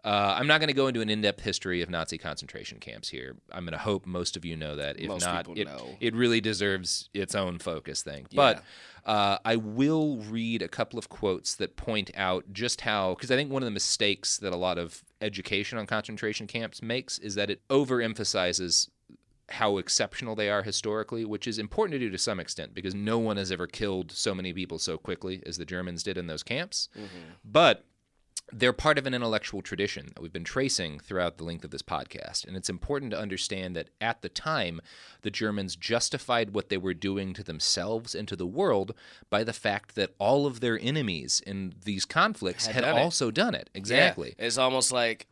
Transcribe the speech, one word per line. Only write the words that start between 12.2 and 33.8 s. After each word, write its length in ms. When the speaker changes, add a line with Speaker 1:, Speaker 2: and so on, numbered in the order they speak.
Speaker 1:
just 280
how, 340
'cause 140
I 60
think 160
one 100
of 60
the 40
mistakes 680
that 160
a 40
lot 200
of 260
education 580
on 80
concentration 600
camps 340
makes 360
is 180
that 140
it 200
overemphasizes 1200
how 300
exceptional 560
they 140
are 140
historically, 640
which 220
is 120
important 340
to 60
do 100
to 80
some 220
extent 340
because 220
no 240
one 160
has 160
ever 160
killed 460
so 220
many 180
people 260
so 180
quickly 480
as 120
the 80
Germans 380
did 140
in 100
those 160
camps. 440
Speaker 2:
Mm-hmm. 340
Speaker 1:
But 400
they're 220
part 240
of 80
an 80
intellectual 480
tradition 540
that 80
we've 100
been 100
tracing 560
throughout 380
the 60
length 200
of 60
this 140
podcast. 640
And 100
it's 120
important 420
to 80
understand 560
that 160